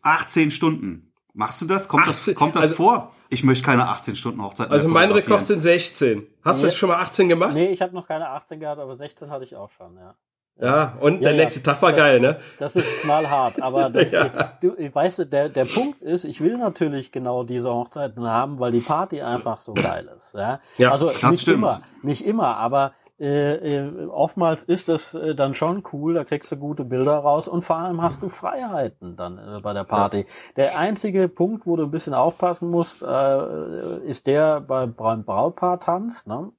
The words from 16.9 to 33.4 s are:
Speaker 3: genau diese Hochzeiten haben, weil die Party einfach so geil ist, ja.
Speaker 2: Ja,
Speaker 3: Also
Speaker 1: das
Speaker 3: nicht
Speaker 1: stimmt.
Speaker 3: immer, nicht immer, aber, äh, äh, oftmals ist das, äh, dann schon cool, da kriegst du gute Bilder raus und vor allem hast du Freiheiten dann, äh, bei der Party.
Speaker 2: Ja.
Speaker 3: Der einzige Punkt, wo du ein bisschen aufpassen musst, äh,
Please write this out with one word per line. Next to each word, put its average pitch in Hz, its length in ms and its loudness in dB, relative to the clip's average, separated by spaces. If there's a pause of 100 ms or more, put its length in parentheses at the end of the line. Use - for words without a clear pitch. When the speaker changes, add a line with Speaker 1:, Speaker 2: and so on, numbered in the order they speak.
Speaker 3:
genau 123 320 -4
diese 123 300 -4
Hochzeiten 120 560 -6
haben, 131 300 -2
weil 123 120 0
die 117 100 2
Party 156 400 -2
einfach 120 400 -6
so 113 120 -16
geil 85 420 -4
ist, - 200 -20
ja. 113 240 -4 (180)
Speaker 2:
Ja, 127 140 6
Speaker 3:
Also 143 160 2
Speaker 1:
das 135 160 -2
Speaker 3:
nicht 147 200 4
Speaker 1:
stimmt. 160 160 4
Speaker 3:
immer, 143 220 0 (220)
nicht 139 220 -4
immer, 185 320 0
aber, 139 340 0 (280)
äh, 147 580 0
äh, 156 300 -8
oftmals 160 560 0
ist 170 260 -2
das, 156 240 -2
äh, 156 220 -4
dann 139 180 0
schon 180 300 -2 (100)
cool, 156 220 -2
da 151 80 0
kriegst - 280 -6
du 147 60 -6
gute 147 260 -8
Bilder 131 360 2
raus 147 280 2
und 170 160 -4
vor 165 120 -2
allem 170 260 -4
hast 165 220 -2
du 190 60 -6
Freiheiten 143 840 -8
dann, 90 220 -10
äh, 104 240 -14
bei 104 120 -6
der 98 100 -6
Party. 101 380 0
Speaker 2:
Ja. 95 40 -6 (320)
Speaker 3:
Der 139 220 0
einzige 190 480 0
Punkt, 190 400 -2
wo 170 80 0
du 160 80 0
ein 143 80 -4
bisschen 156 240 -6
aufpassen 170 560 0
musst, 170 320 -2
äh, - 960 -2 (100)